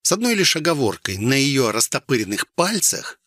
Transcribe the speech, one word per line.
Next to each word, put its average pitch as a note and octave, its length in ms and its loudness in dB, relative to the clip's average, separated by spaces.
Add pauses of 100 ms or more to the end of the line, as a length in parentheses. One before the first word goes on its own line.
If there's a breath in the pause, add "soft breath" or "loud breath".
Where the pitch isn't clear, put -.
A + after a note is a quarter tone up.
С - 100 0
одной A3+ 220 0
лишь F#3+ 220 2
оговоркой: C#3 640 -2
на B2 160 2
ее C3+ 360 2
растопыренных A2 840 -2
пальцах - 720 -2